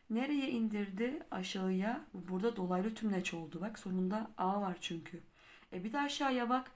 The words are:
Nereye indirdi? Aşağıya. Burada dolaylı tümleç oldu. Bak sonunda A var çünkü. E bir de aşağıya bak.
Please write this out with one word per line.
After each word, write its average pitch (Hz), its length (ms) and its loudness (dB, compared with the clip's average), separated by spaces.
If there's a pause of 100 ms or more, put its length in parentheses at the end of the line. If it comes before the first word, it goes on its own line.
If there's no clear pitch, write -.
Nereye 269 400 2
indirdi? 214 840 0
Aşağıya. 190 800 0
Burada 185 420 0
dolaylı 185 380 0
tümleç 196 400 0
oldu. 165 280 -6
Bak 208 180 -4
sonunda 185 580 0
A 190 240 2
var 185 200 -2
çünkü. 170 400 -6 (520)
E 180 100 -4
bir 220 100 -4
de 285 60 0
aşağıya 277 500 2
bak. 254 260 2